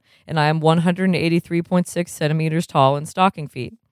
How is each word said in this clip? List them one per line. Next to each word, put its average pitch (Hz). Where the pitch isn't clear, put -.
and 160
I 147
am 156
one 160
hundred 180
and 180
eighty-three 170
point 180
six -
centimeters 160
tall 139
and 151
stocking 185
feet. 131